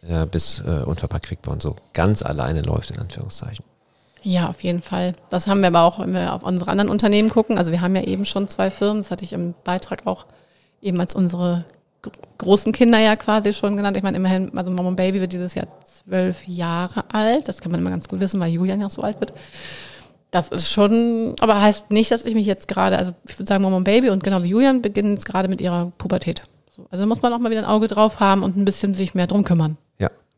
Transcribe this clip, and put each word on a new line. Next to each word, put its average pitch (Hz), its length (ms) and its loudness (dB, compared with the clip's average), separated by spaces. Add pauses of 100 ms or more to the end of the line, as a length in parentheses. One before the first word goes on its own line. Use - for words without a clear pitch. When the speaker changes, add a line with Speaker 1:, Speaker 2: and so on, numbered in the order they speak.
Speaker 1:
äh, 82 160 0
bis, - 400 -2
äh, 76 200 -2
Unverpackt - 420 -4
Quickborn - 340 -8
so 76 140 -4 (200)
ganz 98 280 2
alleine 76 400 -2
läuft, - 300 -4
in - 80 -10
Anführungszeichen. - 640 -10 (580)
Speaker 2:
Ja, 180 260 0
auf 175 140 -10
jeden 175 200 -4
Fall. 180 320 -4 (160)
Das 180 180 -4
haben 196 140 4
wir 185 40 4
aber 170 160 6
auch, 170 160 4
wenn 185 160 -4
wir 175 200 -2
auf 185 100 -10
unsere 180 260 -2
anderen 202 180 2
Unternehmen 208 420 2
gucken. 214 280 0
Also 170 140 0
wir 175 80 0
haben 185 160 2
ja 185 80 0
eben 190 200 -2
schon 202 220 -4
zwei 190 240 -2
Firmen, 208 320 -2
das - 80 -8
hatte 180 140 -8
ich - 80 -12
im 175 220 -4 (100)
Beitrag - 420 -6
auch 185 200 -6 (540)
eben 180 200 -2
als 175 160 0
unsere 175 480 0 (380)
gr-, - 100 -16 (260)
großen 202 340 4
Kinder 233 280 6
ja 220 160 6
quasi 208 360 0
schon 208 240 -2
genannt. 202 200 0
Ich 190 80 -4
meine, 185 120 -2
immerhin, 185 400 0
also 185 140 -4
Mom 180 160 -2
und 180 80 -2
Baby 190 260 0
wird 180 120 -4
dieses 180 240 -6
Jahr - 100 -6 (380)
zwölf 185 420 -2
Jahre 175 560 -4 (100)
alt. 214 360 2
Das 226 120 -8
kann 170 120 -6
man 170 80 0
immer 180 100 -2
ganz 175 160 -6
gut 190 140 -6
wissen, 196 180 -2
weil 170 140 0
Julian 190 280 0
ja 202 60 -2
auch 202 60 -6
so - 100 -10
alt 208 160 -4
wird. - 140 -6 (1000)
Das 175 200 -2
ist 175 200 -2
schon, 226 720 2
aber 208 200 4
heißt 208 300 4
nicht, 220 220 4
dass 233 120 -2
ich 226 100 -2
mich 214 120 2
jetzt 196 220 -2
gerade, 190 300 2
also 185 140 -2 (160)
ich - 120 -14
würd 196 80 -8
sagen, 196 160 2
Mom 190 100 2
und 185 100 2
Baby 226 260 4
und 196 120 2
genau 190 220 0
wie 175 60 0
Julian 254 320 4
beginnen 208 320 0
jetzt 202 120 -8
gerade 190 220 -2
mit 185 120 -2
ihrer 175 380 -2
Pubertät. 180 440 -4 (340)
So, - 160 -20
also 190 140 -2
muss 226 160 0
man 240 100 2
auch 233 80 -2
mal 233 100 0
wieder 220 120 -2
ein - 60 -6
Auge 214 200 2
drauf 214 320 2
haben 196 240 4
und 185 120 -2
ein 202 80 2
bisschen 196 300 0
sich 185 200 -4
mehr 180 120 0
drum 202 160 2
kümmern. 160 360 2 (200)
Speaker 1:
Ja. - 120 0 (280)